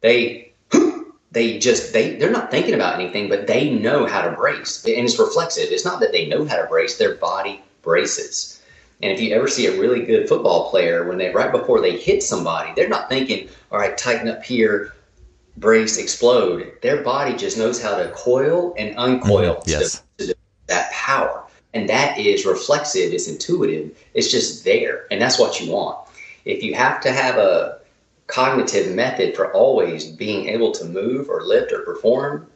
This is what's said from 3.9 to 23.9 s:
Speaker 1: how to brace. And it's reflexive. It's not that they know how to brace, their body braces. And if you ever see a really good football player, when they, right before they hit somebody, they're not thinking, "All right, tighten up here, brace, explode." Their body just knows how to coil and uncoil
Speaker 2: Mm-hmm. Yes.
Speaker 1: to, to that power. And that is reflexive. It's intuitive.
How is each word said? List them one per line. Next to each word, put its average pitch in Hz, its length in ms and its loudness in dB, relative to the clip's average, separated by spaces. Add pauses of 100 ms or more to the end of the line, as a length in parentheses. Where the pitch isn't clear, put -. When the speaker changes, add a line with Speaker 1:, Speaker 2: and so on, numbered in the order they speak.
Speaker 1:
how - 160 -2
to - 120 -2
brace. - 500 -4
And 113 200 0
it's - 140 0
reflexive. - 520 0
It's - 140 -2
not 185 160 -2
that - 120 2
they 85 140 0
know 92 180 0
how - 160 -2
to 82 60 -2
brace, - 320 0
their - 160 2
body 85 480 -4 (200)
braces. - 760 -2 (420)
And 95 100 -2
if 95 80 -4
you 107 140 0
ever 127 140 2
see - 180 0
a 95 140 0
really 120 240 2
good - 240 2
football 85 420 2
player, 85 380 2
when 90 100 -4
they, 90 120 -2
right 107 200 0
before 120 300 2
they 90 160 0
hit - 260 2
somebody, 82 540 -4
they're - 120 4
not - 200 -4
thinking, 131 400 -4 (240)
"All 104 60 -2
right, 98 180 -2
tighten 113 320 -2
up - 160 -8
here, 110 480 0 (640)
brace, 110 400 2
explode." 101 760 2 (120)
Their 135 200 0
body 131 320 -2
just 98 220 -6
knows 117 240 -2
how 104 160 -2
to - 140 -4
coil 151 680 0
and 107 220 -6
uncoil 104 640 4
Speaker 2:
Mm-hmm. - 80 -4
Yes. 76 320 -2 (160)
Speaker 1:
to, 131 80 -6
to - 80 -2 (320)
that - 260 -2
power. - 500 -2 (300)
And 101 160 -4
that 135 300 2
is 104 260 2
reflexive. - 680 0
It's - 120 -4
intuitive. - 680 -2 (160)